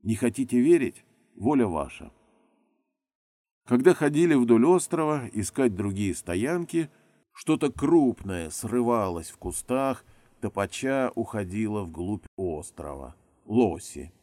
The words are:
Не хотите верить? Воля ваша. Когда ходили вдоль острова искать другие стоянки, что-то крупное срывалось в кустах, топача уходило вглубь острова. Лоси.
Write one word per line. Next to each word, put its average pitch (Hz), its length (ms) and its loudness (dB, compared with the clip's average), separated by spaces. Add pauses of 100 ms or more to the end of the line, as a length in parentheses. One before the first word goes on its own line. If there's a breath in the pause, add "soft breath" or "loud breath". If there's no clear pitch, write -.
Не 107 120 -2
хотите 123 460 0
верить? 147 420 4 (320)
Воля 120 320 2
ваша. 78 440 -6 (1500)
Когда 135 280 4
ходили 151 420 4
вдоль 120 300 6
острова 156 680 0
искать 107 420 0
другие 98 400 -2
стоянки, 156 760 -4 (440 soft breath)
что-то 147 380 -2
крупное 110 800 0
срывалось 107 800 -2
в - 80 -20
кустах, 127 680 -4 (340 soft breath)
топача 131 760 -4
уходило 104 680 -4
вглубь 87 420 -6 (120)
острова. 73 760 -10 (300)
Лоси. 87 760 -2